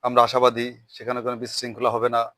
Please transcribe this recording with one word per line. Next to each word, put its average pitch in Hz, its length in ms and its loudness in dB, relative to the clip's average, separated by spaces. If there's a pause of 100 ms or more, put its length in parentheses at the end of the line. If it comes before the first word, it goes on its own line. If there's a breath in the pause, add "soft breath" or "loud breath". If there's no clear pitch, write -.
আমরা 123 200 4
আশাবাদী 120 440 2 (220)
সেখানে 123 320 -8
কোনো 120 160 -4
বিশৃঙ্খলা 120 520 -4
হবে 117 200 0
না। 117 120 0 (160)